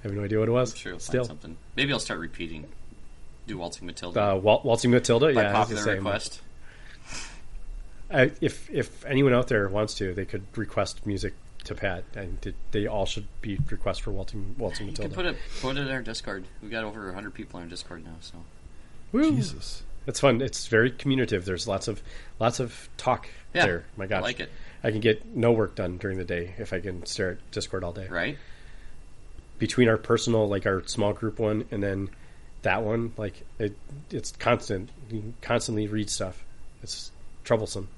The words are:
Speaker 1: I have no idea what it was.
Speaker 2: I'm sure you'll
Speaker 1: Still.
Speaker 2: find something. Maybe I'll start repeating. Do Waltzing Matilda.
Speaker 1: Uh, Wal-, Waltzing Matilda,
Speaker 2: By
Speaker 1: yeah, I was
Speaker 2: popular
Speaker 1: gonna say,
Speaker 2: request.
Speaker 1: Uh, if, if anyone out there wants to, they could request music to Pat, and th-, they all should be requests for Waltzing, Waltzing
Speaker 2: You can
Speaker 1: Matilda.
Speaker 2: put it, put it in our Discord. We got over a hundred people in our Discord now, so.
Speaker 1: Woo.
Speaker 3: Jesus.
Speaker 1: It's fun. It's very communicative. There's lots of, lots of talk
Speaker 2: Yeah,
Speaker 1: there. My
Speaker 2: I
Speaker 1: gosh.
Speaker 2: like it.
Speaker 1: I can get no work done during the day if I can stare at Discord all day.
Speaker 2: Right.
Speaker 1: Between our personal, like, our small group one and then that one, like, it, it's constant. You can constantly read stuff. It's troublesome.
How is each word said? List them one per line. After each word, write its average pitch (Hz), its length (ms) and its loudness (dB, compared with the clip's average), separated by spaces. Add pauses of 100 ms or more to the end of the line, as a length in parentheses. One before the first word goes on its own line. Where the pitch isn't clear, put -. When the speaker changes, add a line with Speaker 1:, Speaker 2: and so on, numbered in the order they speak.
Speaker 1:
I 110 80 -6
have 98 80 -2
no 104 60 0
idea 104 160 2
what 110 100 4
it 117 40 4
was. 123 200 4
Speaker 2:
I'm - 60 -12
sure 95 140 -10
you'll 87 80 -8
Speaker 1:
Still. 123 240 0
Speaker 2:
find - 20 -4 (140)
something. 82 160 -12 (200)
Maybe 139 160 2
I'll 120 60 2
start 98 220 -2
repeating. 80 460 -6 (800)
Do 104 120 -6
Waltzing 85 280 -6
Matilda. 87 360 -2
Speaker 1:
Uh, 101 140 6
Wal-, 104 280 8
Waltzing 120 260 6
Matilda, 120 420 8
Speaker 2:
By 117 100 6
Speaker 1:
yeah, 101 140 4
I - 40 6
was 107 80 4
Speaker 2:
popular 107 140 0
Speaker 1:
gonna 107 100 4
say, 95 60 0
Speaker 2:
request. 101 420 -2 (1700)
Speaker 1:
Uh, 139 160 8 (140)
if, - 300 0
if - 360 -4
anyone 135 280 6
out 123 140 6
there 101 200 4
wants 104 260 2
to, 95 200 0
they 95 100 -2
could 98 200 -6 (120)
request - 500 -2
music 98 280 -2 (300)
to - 100 -6
Pat, 95 300 -2 (100)
and 95 280 -4
th-, 98 120 -4 (160)
they 104 160 2
all 107 200 2
should 104 200 -2 (140)
be 101 180 -2 (120)
requests 98 280 2
for - 140 -2
Waltzing, 98 460 0
Waltzing 110 300 -2
Speaker 2:
You 95 40 -4
can 104 120 -2
Speaker 1:
Matilda. 98 120 -4
Speaker 2:
put 180 100 0
it, - 100 0 (260)
put 131 160 0
it - 20 0
in 135 100 0
our 131 120 -2
Discord. 107 420 -4 (180)
We 107 60 -10
got 113 160 -2
over 104 260 -6
a 90 40 -6
hundred 98 200 -8
people - 240 -10
in 87 60 -8
our 85 60 -10
Discord 85 340 -10
now, 82 160 -12
so. - 160 -14 (760)
Speaker 1:
Woo. 294 220 6
Speaker 3:
Jesus. - 480 -2 (240)
Speaker 1:
It's - 140 -2
fun. 131 220 8
It's - 240 -4
very 113 240 8
communicative. 120 560 2
There's 90 200 -2
lots 95 220 0
of, 104 140 -4 (360)
lots 117 220 4
of - 380 -6
talk - 280 2 (280)
Speaker 2:
Yeah, 170 100 6
Speaker 1:
there. 85 200 2 (120)
My 101 80 -4
Speaker 2:
I 95 40 -6
Speaker 1:
gosh. 98 140 2
Speaker 2:
like 120 180 -2
it. 80 100 -6 (320)
Speaker 1:
I 120 80 4
can 107 100 0
get 110 240 6 (100)
no 120 180 6
work 110 220 4
done 90 220 -2
during 92 220 -2
the 92 80 -2
day 90 320 -2
if 101 160 -4
I 92 60 0
can 90 260 -6
stare 92 260 -2
at - 200 -10
Discord 95 320 -4
all 87 80 -4
day. 95 180 -8
Speaker 2:
Right. 92 260 -2 (1200)
Speaker 1:
Between 117 300 6
our 110 80 6
personal, 113 500 4
like, 101 200 0
our 95 200 2
small 104 280 2
group 107 240 -4
one 107 320 2
and 104 120 -2
then 98 280 0 (520)
that 98 200 2
one, 113 340 0
like, - 280 -6 (140)
it, 107 180 -2 (340)
it's 156 220 -6
constant. 113 580 2 (200)
You 110 100 -4
can 95 200 -8
constantly 113 480 0
read 107 220 0
stuff. - 340 -4 (380)
It's - 280 -8 (340)
troublesome. 104 540 0